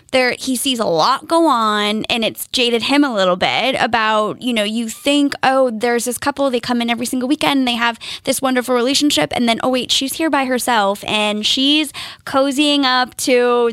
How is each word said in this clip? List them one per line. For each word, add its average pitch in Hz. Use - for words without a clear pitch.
there, 254
he 262
sees 247
a 208
lot 185
go 330
on, 214
and 233
it's 170
jaded 233
him 277
a 254
little 185
bit 180
about, 214
you 247
know, 214
you 220
think, 285
"Oh, 262
there's 233
this 247
couple, 277
they 240
come 240
in 233
every 233
single 254
weekend, 285
and 254
they 240
have 233
this -
wonderful 254
relationship." 285
And 240
then, 226
"Oh, 262
wait, 254
she's 269
here 320
by 269
herself, 226
and 208
she's 285
cozying 285
up 254
to 240